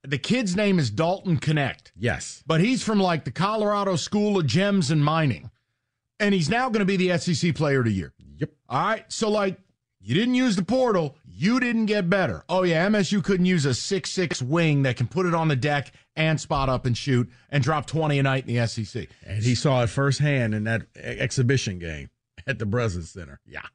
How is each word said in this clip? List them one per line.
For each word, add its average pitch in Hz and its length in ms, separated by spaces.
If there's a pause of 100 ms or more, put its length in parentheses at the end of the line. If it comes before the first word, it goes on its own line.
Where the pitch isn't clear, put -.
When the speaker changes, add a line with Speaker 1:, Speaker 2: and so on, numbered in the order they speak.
Speaker 1:
The 135 140
kid's 208 400
name 202 200
is 127 140
Dalton 165 460
Knecht. 147 580
Speaker 2:
Yes. - 500
Speaker 1:
But 160 140
he's 226 240
from, 214 160
like, 175 240
the 127 80
Colorado 202 640
School 208 420
of 170 80
Gems 180 460
and 151 120
Mining. 147 460 (720)
And 202 160
he's 160 140
now 247 200
gonna 214 160
be 190 120
the 180 140
S 170 160
E 175 60
C 160 200
Player 143 260
of 120 60
the 113 60
Year. 87 220 (240)
Speaker 2:
Yep. 80 140 (160)
Speaker 1:
All 139 160
right? 220 280
So, 220 180
like, 202 280 (440)
you 107 140
didn't 240 200
use 247 220
the 196 60
portal. 208 520 (100)
You 190 360
didn't 226 240
get 202 240
better. 160 400
Oh, 185 140
yeah, 170 200
M 214 120
S 202 180
U 202 80
couldn't 180 240
use 175 200
a 131 80
six-six - 680
wing 147 420
that 123 140
can 120 100
put 180 180
it 170 80
on 160 140
the 147 80
deck 143 380 (240)
and 160 220
spot 139 280
up 131 180
and 120 120
shoot 123 320 (200)
and 139 140
drop 151 220
twenty 147 340
a 139 40
night 135 200
in - 40
the 120 120
S 117 180
E 110 60
C. 98 240 (180)
Speaker 2:
And 104 160
he 120 140
saw 131 280
it 113 40
firsthand 139 680
in 107 120
that 113 160 (160)
e-, - 20
exhibition 120 800
game 78 300 (360)
at 131 140
the 117 60
Breslin 98 400
Center. 78 400
Yeah. 73 160 (140)